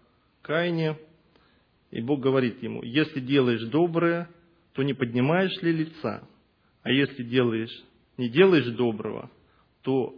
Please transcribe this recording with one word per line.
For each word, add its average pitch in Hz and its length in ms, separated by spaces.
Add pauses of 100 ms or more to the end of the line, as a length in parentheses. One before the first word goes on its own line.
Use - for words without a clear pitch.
(440)
Каине, 160 540 (920)
и - 100
Бог 131 220
говорит 131 420
ему: 110 200
"Если 147 360
делаешь 123 440
доброе, 170 680 (420)
то 135 120
не 139 100
поднимаешь 135 680
ли 170 120
лица? 156 520 (580)
А 131 60
если 131 340
делаешь, 117 600 (320)
не 123 140
делаешь 151 380 (100)
доброго, 110 520 (520)
то 131 360